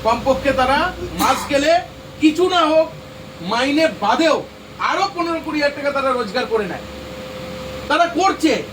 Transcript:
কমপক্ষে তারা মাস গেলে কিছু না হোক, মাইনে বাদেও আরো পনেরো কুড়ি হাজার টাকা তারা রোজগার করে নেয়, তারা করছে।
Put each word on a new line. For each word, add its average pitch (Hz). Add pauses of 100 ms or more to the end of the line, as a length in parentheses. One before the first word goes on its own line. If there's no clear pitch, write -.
কমপক্ষে 254
তারা 277 (260)
মাস 262 (100)
গেলে 285 (500)
কিছু 320
না 359
হোক, 320 (540)
মাইনে 269
বাদেও 247 (360)
আরো - (120)
পনেরো 339
কুড়ি 302
হাজার 285
টাকা 285
তারা 269
রোজগার 233
করে 214
নেয়, - (1000)
তারা 320
করছে। 320